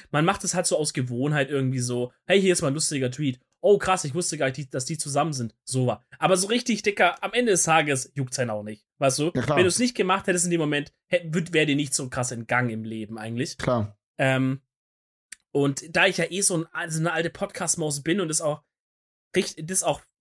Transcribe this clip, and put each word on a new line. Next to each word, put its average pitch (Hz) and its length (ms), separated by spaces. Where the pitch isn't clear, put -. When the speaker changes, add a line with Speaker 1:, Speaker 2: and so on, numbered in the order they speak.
Speaker 1:
Man 151 140
macht 196 200
es 180 100
halt 180 120
so - 100
aus 156 160
Gewohnheit 135 580
irgendwie 135 300
so, 123 320
hey, 196 140
hier 185 120
ist 170 100
mal 151 60
ein 135 60
lustiger 139 360
Tweet. 131 280
Oh, 202 160
krass, 185 260
ich 139 100
wusste 165 240
gar 135 120
nicht, 131 240
dass 131 120
die 160 120
zusammen 147 360
sind. 120 200
So 131 180
war. 113 160
Aber 180 180
so 185 120
richtig, 233 340
Dicker, 202 400
am 196 100
Ende 233 200
des 170 120
Tages 147 500
juckt's 135 240
einen 120 120
auch 107 140
nicht. 107 220
Weißt 135 200
du? 151 160
Speaker 2:
Ja, 127 80
klar. 147 160
Speaker 1:
Wenn 180 60
du's 180 140
nicht 247 180
gemacht 190 300
hättest 180 200
in 175 40
dem 170 100
Moment, 147 320
hä-, 175 200
würd, 170 200
wär 156 140
dir 143 100
nicht 147 180
so 131 140
krass 123 240
entgangen 120 380
im 110 140
Leben 110 340
eigentlich. 117 400
Speaker 2:
Klar. 113 380
Speaker 1:
Ähm, 131 420
und 139 320
da 170 120
ich 180 120
ja 165 120
eh 180 120
so 165 300
ein, 170 180
so 160 100
eine 165 120
alte 165 180
Podcast-Maus 156 720
bin 180 180
und 165 100
es 151 100
auch 156 220
richt-, 165 320
das 185 140
auch 156 180